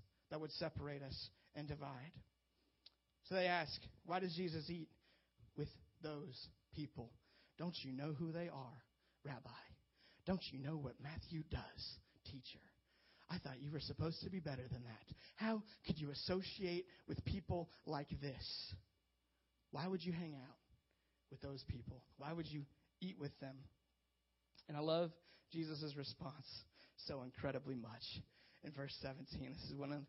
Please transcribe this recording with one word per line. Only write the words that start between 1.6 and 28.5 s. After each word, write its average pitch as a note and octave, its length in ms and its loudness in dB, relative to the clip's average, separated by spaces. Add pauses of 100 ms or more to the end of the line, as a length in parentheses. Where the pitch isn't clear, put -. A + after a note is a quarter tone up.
divide. C#3+ 440 -4 (1120)
So F3+ 100 2
they F3+ 120 8
ask, E3+ 320 6 (260)
"Why F3 140 4
does F#3 160 2
Jesus D#3+ 340 2
eat E3+ 200 -2 (680)
with D3 140 0 (320)
those D3 460 -6 (260)
people? C3+ 380 -4 (460)
Don't E3+ 260 0
you C3+ 80 -2
know C#3+ 220 2
who D#3+ 180 2
they E3+ 160 0
are, C3+ 360 -6 (400)
Rabbi? B2+ 260 -4 (760)
Don't F#3 160 6 (100)
you C3+ 60 -4
know C#3+ 200 2
what C#3 220 -2
Matthew D#3 520 -4
does, - 480 -4 (240)
teacher? - 380 -8 (680)
I F3 100 0
thought C3 200 -4
you C#3+ 120 -2
were D#3 80 2
supposed D#3 420 2
to - 80 0
be F#3 100 2
better C3 280 0
than B2 160 0
that. A2+ 320 -8 (200)
How A3 280 4 (220)
could D#3 140 4
you C#3+ 120 0
associate F3+ 720 2 (220)
with - 180 2
people F3 440 4 (160)
like D3+ 240 2 (120)
this? - 520 -2 (960)
Why D3 160 0
would F#3 160 2
you F3 100 2
hang D#3+ 220 0
out B2+ 220 -12 (760)
with C#3 100 -12
those C#3 220 -4
people? B2 400 -4 (140)
Why C#3+ 140 -2
would E3 160 0
you D3 180 -2 (360)
eat F#3 180 -2
with C#3+ 200 -2
them?" C3+ 180 -6 (1120)
And D3+ 100 0
I - 20 4
love D#3+ 320 8 (400)
Jesus' D#3 460 0
response C#3 680 -6 (420)
so C3+ 160 0
incredibly C3+ 520 2
much A2+ 460 -4 (420)